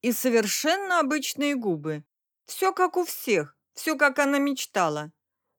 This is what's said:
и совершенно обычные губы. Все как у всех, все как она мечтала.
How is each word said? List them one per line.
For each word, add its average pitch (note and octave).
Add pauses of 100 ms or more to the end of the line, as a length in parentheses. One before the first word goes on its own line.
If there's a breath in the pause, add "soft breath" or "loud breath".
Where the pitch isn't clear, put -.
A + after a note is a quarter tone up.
и A#3+
совершенно D#4
обычные C#4+
губы. D#3 (400)
Все F#4+
как F4+
у F4+
всех, - (160)
все D#4
как C#4
она C#4+
мечтала. F3 (480)